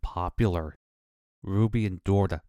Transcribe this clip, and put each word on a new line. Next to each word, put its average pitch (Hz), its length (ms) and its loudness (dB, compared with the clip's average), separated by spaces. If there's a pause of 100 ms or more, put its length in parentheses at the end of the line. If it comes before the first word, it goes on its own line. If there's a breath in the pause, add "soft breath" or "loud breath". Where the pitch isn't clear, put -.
popular. 87 760 -2 (680)
Ruby 107 420 2
endured 95 640 0